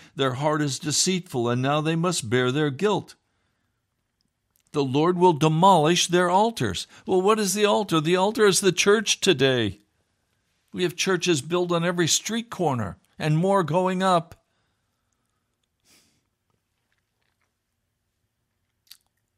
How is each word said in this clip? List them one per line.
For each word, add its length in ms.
Their 180
heart 260
is 180
deceitful, 720
and 140
now 180
they 140
must 340
bear 220
their 200
guilt. 440
The 120
Lord 340
will 140
demolish 760
their 240
altars. 560
Well, 160
what 200
is 140
the 100
altar? 360
The 160
altar 300
is 140
the 120
church 480
today. 600
We 120
have 100
churches 480
built 300
on 120
every 220
street 440
corner 460
and 180
more 280
going 360
up. 360